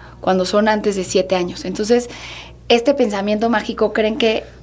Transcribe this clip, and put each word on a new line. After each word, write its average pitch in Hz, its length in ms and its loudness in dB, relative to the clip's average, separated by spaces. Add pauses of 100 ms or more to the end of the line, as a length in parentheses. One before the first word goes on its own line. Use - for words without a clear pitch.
(200)
cuando 185 240 0
son 208 240 2
antes 208 300 0
de 185 80 -4
siete 185 300 0
años. 175 280 -4
Entonces, 214 460 0 (580)
este 240 260 4
pensamiento 214 560 0
mágico 214 440 0
creen 214 240 0
que 220 260 0 (200)